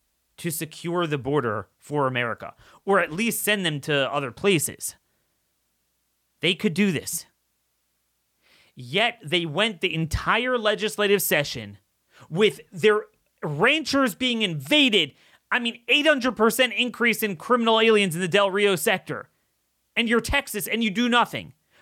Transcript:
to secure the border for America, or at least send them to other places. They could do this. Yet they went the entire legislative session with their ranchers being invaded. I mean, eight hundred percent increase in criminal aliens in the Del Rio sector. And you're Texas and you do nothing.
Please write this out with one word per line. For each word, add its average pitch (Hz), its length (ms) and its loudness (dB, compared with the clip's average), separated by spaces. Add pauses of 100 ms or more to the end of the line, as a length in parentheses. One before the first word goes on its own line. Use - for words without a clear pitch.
(380)
to 175 120 -6
secure 170 560 -4
the 147 120 -2
border 120 500 -2 (100)
for 143 300 -2
America, 120 480 -4 (300)
or 196 140 4
at 170 120 0
least 214 320 -4
send 202 220 0
them 151 160 -4
to 139 300 0
other 139 200 -4
places. - 640 -2 (1400)
They 180 160 0
could 196 180 -2
do 190 200 2
this. - 320 -6 (1500)
Yet 190 480 -2
they 170 220 0
went 180 360 -2
the 185 120 -2
entire 196 640 0
legislative 208 640 0
session 120 560 -2 (520)
with 185 320 2 (100)
their 208 300 2 (420)
ranchers 247 720 0
being 240 260 -2
invaded. 190 720 2 (380)
I 240 80 2
mean, 233 200 -6 (100)
eight 294 180 2
hundred 262 300 2
percent 226 360 2
increase 233 480 -2
in 202 140 -4
criminal 226 460 2
aliens 208 340 4
in 175 60 -4
the 190 60 0
Del 202 220 4
Rio 202 280 2
sector. 160 520 -2 (640)
And 226 140 0
you're 226 120 2
Texas 277 440 -4
and 226 180 -4
you 220 60 0
do 226 180 -2
nothing. 208 460 0 (280)